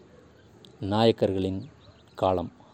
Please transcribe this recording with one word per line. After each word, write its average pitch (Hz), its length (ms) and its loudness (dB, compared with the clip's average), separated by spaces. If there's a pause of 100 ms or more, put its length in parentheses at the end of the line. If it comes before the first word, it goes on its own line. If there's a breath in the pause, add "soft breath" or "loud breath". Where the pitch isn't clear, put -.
(800)
நாயக்கர்களின் 98 840 0 (520)
காலம், 92 380 -2 (220)